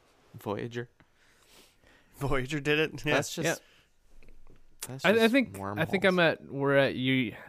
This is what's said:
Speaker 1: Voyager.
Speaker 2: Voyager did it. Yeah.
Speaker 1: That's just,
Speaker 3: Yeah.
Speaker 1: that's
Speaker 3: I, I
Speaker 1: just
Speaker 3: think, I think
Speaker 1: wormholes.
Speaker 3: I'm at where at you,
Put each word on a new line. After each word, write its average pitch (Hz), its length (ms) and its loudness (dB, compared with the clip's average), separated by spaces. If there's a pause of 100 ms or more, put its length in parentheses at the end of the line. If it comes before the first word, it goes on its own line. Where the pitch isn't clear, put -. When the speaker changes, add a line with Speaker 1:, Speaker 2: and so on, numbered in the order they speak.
(420)
Speaker 1:
Voyager. 117 480 -6 (1300)
Speaker 2:
Voyager 135 420 -2
did 151 180 2
it. 147 260 -2
Yeah. 147 100 2
Speaker 1:
That's 143 200 -2
just, 160 120 -4
Speaker 3:
Yeah. 165 80 0 (1300)
Speaker 1:
that's 131 160 -8
Speaker 3:
I, 175 60 6
I - 40 6
Speaker 1:
just 226 180 4
Speaker 3:
think, 262 160 4
I 101 360 -4
think 185 180 0
Speaker 1:
wormholes. - 20 4
Speaker 3:
I'm 185 160 4
at 160 320 2
where 139 260 2
at 127 160 4
you, 127 400 0 (140)